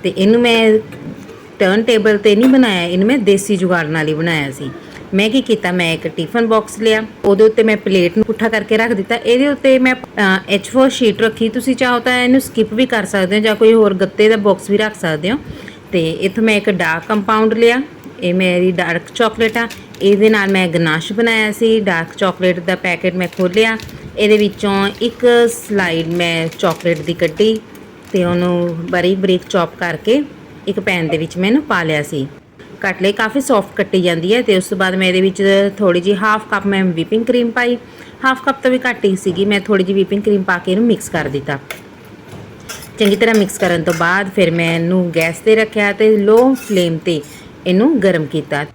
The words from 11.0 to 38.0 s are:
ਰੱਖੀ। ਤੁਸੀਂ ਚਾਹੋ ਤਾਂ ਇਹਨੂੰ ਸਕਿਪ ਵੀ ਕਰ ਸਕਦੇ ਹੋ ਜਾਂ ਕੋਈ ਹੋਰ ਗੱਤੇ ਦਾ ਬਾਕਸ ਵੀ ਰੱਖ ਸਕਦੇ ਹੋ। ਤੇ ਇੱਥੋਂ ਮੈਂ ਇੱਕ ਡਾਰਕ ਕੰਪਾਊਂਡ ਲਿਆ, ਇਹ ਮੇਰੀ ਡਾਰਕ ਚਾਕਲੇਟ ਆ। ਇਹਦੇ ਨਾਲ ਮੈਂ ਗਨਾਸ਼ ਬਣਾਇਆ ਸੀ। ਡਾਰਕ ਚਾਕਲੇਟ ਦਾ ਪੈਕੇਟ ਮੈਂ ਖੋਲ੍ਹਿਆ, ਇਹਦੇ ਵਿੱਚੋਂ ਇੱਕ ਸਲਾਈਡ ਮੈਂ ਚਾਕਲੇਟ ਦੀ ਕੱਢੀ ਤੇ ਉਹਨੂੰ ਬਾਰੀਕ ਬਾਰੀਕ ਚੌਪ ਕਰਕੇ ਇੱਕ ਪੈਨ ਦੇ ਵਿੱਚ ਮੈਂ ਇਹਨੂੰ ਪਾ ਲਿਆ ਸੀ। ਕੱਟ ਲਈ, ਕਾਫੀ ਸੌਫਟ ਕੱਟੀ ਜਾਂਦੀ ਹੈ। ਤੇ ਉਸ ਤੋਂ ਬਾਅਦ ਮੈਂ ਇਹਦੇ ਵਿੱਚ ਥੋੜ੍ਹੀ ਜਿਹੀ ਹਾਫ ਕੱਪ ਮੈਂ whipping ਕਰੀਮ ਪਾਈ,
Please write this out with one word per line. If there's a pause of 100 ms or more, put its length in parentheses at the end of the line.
ਰੱਖੀ।
ਤੁਸੀਂ
ਚਾਹੋ
ਤਾਂ
ਇਹਨੂੰ
ਸਕਿਪ
ਵੀ
ਕਰ
ਸਕਦੇ
ਹੋ
ਜਾਂ
ਕੋਈ
ਹੋਰ
ਗੱਤੇ
ਦਾ
ਬਾਕਸ
ਵੀ
ਰੱਖ
ਸਕਦੇ
ਹੋ। (540)
ਤੇ
ਇੱਥੋਂ
ਮੈਂ
ਇੱਕ
ਡਾਰਕ
ਕੰਪਾਊਂਡ
ਲਿਆ, (400)
ਇਹ
ਮੇਰੀ
ਡਾਰਕ (140)
ਚਾਕਲੇਟ
ਆ। (340)
ਇਹਦੇ
ਨਾਲ
ਮੈਂ
ਗਨਾਸ਼
ਬਣਾਇਆ
ਸੀ।
ਡਾਰਕ
ਚਾਕਲੇਟ
ਦਾ
ਪੈਕੇਟ
ਮੈਂ
ਖੋਲ੍ਹਿਆ, (400)
ਇਹਦੇ
ਵਿੱਚੋਂ (120)
ਇੱਕ
ਸਲਾਈਡ
ਮੈਂ (120)
ਚਾਕਲੇਟ
ਦੀ
ਕੱਢੀ (520)
ਤੇ
ਉਹਨੂੰ
ਬਾਰੀਕ
ਬਾਰੀਕ
ਚੌਪ (100)
ਕਰਕੇ (440)
ਇੱਕ
ਪੈਨ
ਦੇ
ਵਿੱਚ
ਮੈਂ
ਇਹਨੂੰ
ਪਾ
ਲਿਆ
ਸੀ। (540)
ਕੱਟ
ਲਈ,
ਕਾਫੀ
ਸੌਫਟ
ਕੱਟੀ
ਜਾਂਦੀ
ਹੈ।
ਤੇ
ਉਸ
ਤੋਂ
ਬਾਅਦ
ਮੈਂ
ਇਹਦੇ
ਵਿੱਚ (340)
ਥੋੜ੍ਹੀ
ਜਿਹੀ
ਹਾਫ
ਕੱਪ
ਮੈਂ
whipping
ਕਰੀਮ
ਪਾਈ, (480)